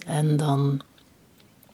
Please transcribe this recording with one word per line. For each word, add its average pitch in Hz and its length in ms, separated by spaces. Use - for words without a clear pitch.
En 151 320
dan, 139 440